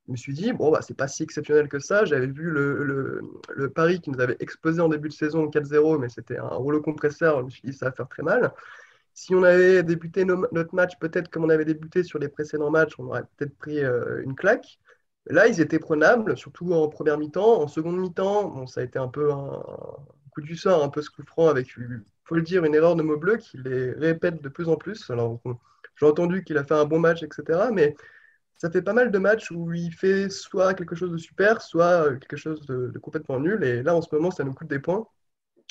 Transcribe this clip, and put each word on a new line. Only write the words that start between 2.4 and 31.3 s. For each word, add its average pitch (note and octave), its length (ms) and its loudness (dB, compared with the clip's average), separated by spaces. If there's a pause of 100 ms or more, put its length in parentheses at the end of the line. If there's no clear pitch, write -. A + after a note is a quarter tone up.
le, C#3+ 340 0
le, C3+ 360 -4 (280)
le C#3 200 -4
Paris E3 300 2
qui D3+ 120 -8
nous B2+ 100 -2
avait B2+ 180 0
explosé - 400 -4
en E3+ 80 4
début D3+ 220 -2
de D3 40 -14
saison D#3 360 -2
quatre D3 160 -2
zéro, D3+ 320 4
mais B2 100 -2
c'était - 300 -10
un B2 100 -8
rouleau C#3 320 -2
compresseur. D3+ 600 0
Je B2 60 -4
me C3+ 40 -12
suis - 140 -20
dit, C3+ 100 -8
ça B2+ 140 -6
va C3+ 40 -4
faire C3 160 -8
très - 160 -12
mal. F#3 300 0 (640)
Si - 160 -6
on F#3 100 6
avait F3+ 380 8
débuté E3+ 440 0
nos, F#3 260 0
notre E3 240 -2
match F3+ 240 0
peut-être E3 300 -4
comme E3 160 -2
on D#3+ 40 4
avait D#3 140 4
débuté D#3+ 400 -2
sur F3 160 -8
les C#3+ 80 -4
précédents D3 420 -4
matchs, D#3 300 2
on B2+ 60 -10
aurait A#2+ 180 -6 (140)
peut-être C#3+ 200 -8
pris, D3+ 220 -6
euh, B2+ 440 -2
une C3+ 120 -8
claque. A3+ 420 0 (500)
Là, F#3 200 6
ils F#3 140 2
étaient D#3 180 0
prenables, E3 560 2
surtout - 380 -6
en D#3 160 4
première D3+ 280 0
mi-temps. F#3 440 2
En D3 60 -2
seconde E3 300 -4
mi-temps, F#3+ 520 -2
bon, C3 180 -10
ça B2 140 -8
a - 20 -2
été B2+ 160 -6
un C3 80 -4
peu D3 240 -2
un, C#3 60 -2
un - 920 -14
coup D3+ 100 -12
du D#3+ 160 -12
sort, F3+ 260 4
un C#3+ 60 -2
peu D3 120 -6
ce - 80 -10
coup - 160 -20
franc E3 220 2
avec, C3 260 0 (520)
faut E3 100 -4
le E3+ 60 2
dire, E3 240 0
une D3+ 100 4
erreur E3 220 6
de D#3+ 60 0
Maubleu D#3 340 0
qui - 200 -14
les B2+ 360 -4
répète E3 500 -2
de C#3+ 60 -10
plus E3 180 -8
en E3 80 0
plus. F#3+ 340 -10
Alors, A#2 360 -4
on, B2 100 -8 (400)
j'ai - 100 2
entendu F3 380 2
qu'il D#3 140 -2
a C#3+ 80 -4
fait D#3 100 0
un D3+ 100 4
bon D#3+ 140 0
match, E3 240 2
et D3+ 100 -10
cetera, E3+ 380 0
mais D3 240 2 (640)
ça E3+ 120 -4
fait F3 120 0
pas F#3 100 -2
mal A#3 200 2
de G3 60 2
matchs G3+ 340 2
où E3+ 200 -6
il E3+ 220 -6
fait G3 360 0
soit F#3+ 440 0
quelque F3 220 -8
chose F3 160 -6
de E3 60 -6
super, G3+ 440 2